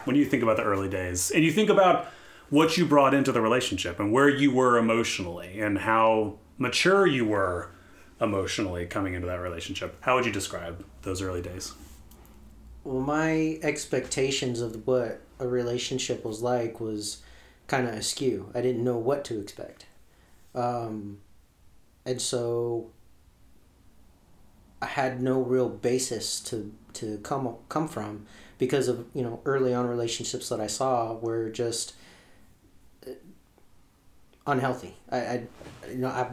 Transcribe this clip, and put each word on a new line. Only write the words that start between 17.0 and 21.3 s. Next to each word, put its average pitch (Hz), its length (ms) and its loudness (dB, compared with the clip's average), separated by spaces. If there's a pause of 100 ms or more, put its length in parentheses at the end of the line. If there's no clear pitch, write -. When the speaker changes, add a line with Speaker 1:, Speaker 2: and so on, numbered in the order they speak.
Speaker 2:
kinda 127 240 0
askew. 110 640 -2
I 123 60 0
didn't 123 240 0
know 123 140 2
what 135 260 0
to 110 160 -6
expect. - 460 -14 (680)
Um, 113 640 -4 (880)